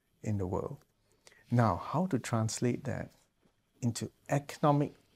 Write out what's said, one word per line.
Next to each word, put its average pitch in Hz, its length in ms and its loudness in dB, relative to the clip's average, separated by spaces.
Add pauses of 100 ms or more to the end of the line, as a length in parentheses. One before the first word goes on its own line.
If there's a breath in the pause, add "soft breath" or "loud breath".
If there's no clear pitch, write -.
(220)
in 107 140 -2
the 95 100 -2
world. - 380 -4 (680 soft breath)
Now, 113 320 4
how 180 240 -2
to 131 120 0
translate 113 680 -2
that 98 260 -6 (680)
into - 300 -2 (180)
economic 143 680 2 (220)